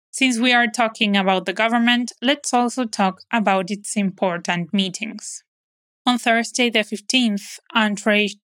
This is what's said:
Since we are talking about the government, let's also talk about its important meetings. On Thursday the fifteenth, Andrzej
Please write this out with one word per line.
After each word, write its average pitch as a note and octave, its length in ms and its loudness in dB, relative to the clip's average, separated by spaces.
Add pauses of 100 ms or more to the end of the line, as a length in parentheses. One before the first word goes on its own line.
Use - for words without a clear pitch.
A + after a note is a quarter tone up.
(120)
Since B3+ 280 0
we B3 140 4
are A#3+ 140 4
talking A3 500 0
about F#3 280 2
the F#3+ 80 -2
government, A#3 580 2 (100)
let's C#4+ 320 -2
also B3 320 0
talk F#3+ 360 -2 (100)
about F#3+ 400 0
its G3+ 260 -8
important F3+ 760 -2
meetings. - 720 -6 (640)
On B3 140 2
Thursday A#3 500 0
the A3 140 2
fifteenth, A3 760 -2 (160)
Andrzej G#3 580 0 (100)